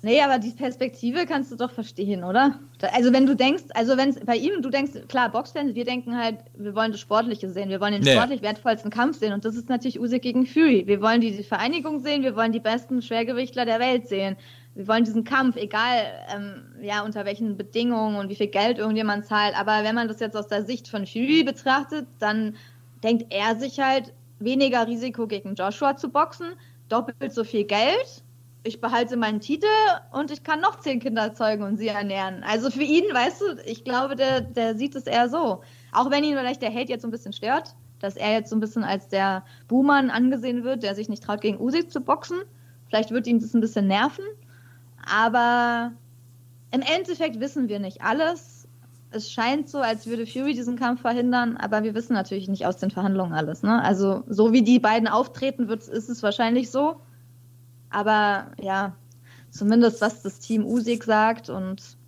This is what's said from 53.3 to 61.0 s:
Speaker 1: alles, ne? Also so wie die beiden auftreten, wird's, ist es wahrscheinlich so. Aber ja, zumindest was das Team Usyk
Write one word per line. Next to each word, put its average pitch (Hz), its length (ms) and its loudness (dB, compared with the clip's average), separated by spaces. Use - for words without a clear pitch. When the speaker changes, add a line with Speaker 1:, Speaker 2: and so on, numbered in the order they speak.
Speaker 1:
alles, 156 280 -2
ne? 220 200 2
Also 196 460 2
so 214 240 4
wie 247 100 6
die 240 160 6
beiden 226 300 4
auftreten, 262 600 -2
wird's, 220 200 -6
ist 220 200 -6
es 240 140 -8
wahrscheinlich 226 480 2
so. 294 300 0
Aber 208 540 2
ja, 196 340 -2
zumindest 226 500 4
was 208 220 -2
das - 160 -10
Team 214 260 -2
Usyk 233 400 -2